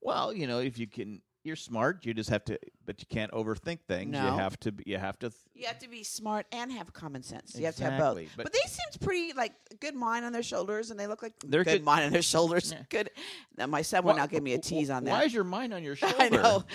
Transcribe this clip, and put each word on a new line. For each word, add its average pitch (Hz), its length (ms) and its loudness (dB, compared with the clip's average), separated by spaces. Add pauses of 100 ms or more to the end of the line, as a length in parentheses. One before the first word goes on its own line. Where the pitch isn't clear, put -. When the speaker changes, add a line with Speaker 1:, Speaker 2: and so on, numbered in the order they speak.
Speaker 1:
Well, 220 320 -2
you 165 120 -4
know, 120 120 0
if 127 200 -2
you 117 100 -4
can, 104 340 -10 (200)
you're 156 140 -8
smart. 135 480 0
You 113 80 -2
just 110 160 -4
have 107 180 0
to, 104 120 -4 (260)
but - 160 -8
you - 80 -16
can't 110 240 -4
overthink 113 460 -4 (100)
things. 95 240 -2
Speaker 2:
No. 135 180 0
Speaker 1:
You 135 80 0
have 95 220 -2
to, 110 120 -2
be, 98 120 -14
you 95 140 -4
have 95 220 -6
to 123 100 -6
th- - 100 -20 (140)
Speaker 2:
You 240 140 -12
have 233 100 -8
to 254 100 -20
be 233 160 -16
smart 214 480 -6
and 240 180 -6
have 214 220 -10
common 139 300 -10
sense. - 340 -14
You 139 80 -4
have 160 120 -2
to 131 80 -4
have 135 140 0
both. 131 200 2
Speaker 1:
Exactly, 80 180 -10
but 117 80 -8
Speaker 2:
But - 80 -6
they 554 160 2
seemed 679 320 -10
pretty, 349 320 -2
like, 240 220 -4 (260)
good 294 140 -6
mind 240 320 -2
on 240 60 -6
their 233 100 -2
shoulders, 214 480 -4
and 208 100 -10
they 202 60 -4
look 214 160 -6
like 220 100 -10 (140)
Speaker 1:
They're 151 180 4
Speaker 2:
good 160 140 4
Speaker 1:
good 151 60 -2
Speaker 2:
mind 147 200 6
on 143 80 2
their 170 80 6
shoulders. 170 520 4
Speaker 1:
Yeah. 151 180 -12
Speaker 2:
Good. 214 180 0 (480)
Now, 127 120 -4
my 147 120 2
son 180 240 2
will - 80 8
Speaker 1:
Wha-, 160 60 6
Speaker 2:
now 143 80 2
give 151 160 -2
me 131 100 0
a 120 60 2
Speaker 1:
wh-, - 20 2
wh-, - 80 -6
Speaker 2:
tease 151 220 0
on 131 140 -2
that. - 80 0
Speaker 1:
why 240 100 4
is 294 100 4
your 214 120 2
mind 214 280 -4
on 175 100 -8
your 143 160 -6
Speaker 2:
<laughs> - 40 -2
I - 80 2
Speaker 1:
shoulder? 233 320 8
Speaker 2:
know. 202 220 6 (100)